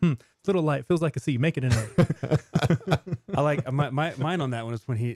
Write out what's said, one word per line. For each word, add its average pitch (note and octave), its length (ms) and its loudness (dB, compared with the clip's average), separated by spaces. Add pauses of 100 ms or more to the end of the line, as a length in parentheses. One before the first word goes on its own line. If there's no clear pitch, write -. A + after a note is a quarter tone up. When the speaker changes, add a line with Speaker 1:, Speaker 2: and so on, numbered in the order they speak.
Speaker 1:
"Hmm, E3+ 120 4
it's - 340 -10
a - 20 -16
little F#3 140 2
light. C#3+ 240 0
Feels E3+ 160 2
like D#3 140 -2
a B2+ 40 -6
C. C#3+ 160 0
Make D3 220 0
it C3 60 -4
an B2+ 80 2
A." B2+ 680 2 (880)
Speaker 2:
<laughs> G3 80 -4
I C#3 60 2
like, C#3+ 280 0
my, C#3 200 0
my, D3 260 -2
mine D#3+ 240 -2
on C3 120 -4
that A#2 120 -6
one A#2 80 -6
is A#2 160 -8
when B2 80 -2
he, A#2+ 200 -2